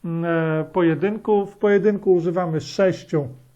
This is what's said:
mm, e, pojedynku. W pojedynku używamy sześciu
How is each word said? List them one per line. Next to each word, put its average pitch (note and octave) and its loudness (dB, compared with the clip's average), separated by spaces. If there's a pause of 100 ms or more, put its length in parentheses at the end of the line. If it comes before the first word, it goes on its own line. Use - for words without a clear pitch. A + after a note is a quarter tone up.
mm, E3+ -4
e, D#3+ 0
pojedynku. F#3+ 0
W - -18
pojedynku G3+ 2
używamy E3+ 0
sześciu E3 -2 (280)